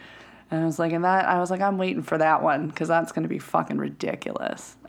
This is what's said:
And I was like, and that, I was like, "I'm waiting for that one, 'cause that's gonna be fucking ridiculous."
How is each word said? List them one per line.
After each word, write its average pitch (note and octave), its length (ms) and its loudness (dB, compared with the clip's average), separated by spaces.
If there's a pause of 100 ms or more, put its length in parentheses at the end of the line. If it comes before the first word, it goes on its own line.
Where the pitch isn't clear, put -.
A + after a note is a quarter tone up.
(540)
And D#3+ 100 0
I - 20 2
was D#3+ 140 0
like, E3 120 0
and E3+ 140 0
that, F#3+ 240 4
I F3+ 100 4
was F3 100 0
like, F#3 120 -2
"I'm G3 160 2
waiting F#3 260 -2
for D#3+ 140 -2
that D#3 260 4
one, D3+ 280 2
'cause D#3+ 180 -4
that's E3 240 2
gonna D#3+ 160 -2
be - 100 -4
fucking D3 380 -2
ridiculous." - 1000 -6 (140)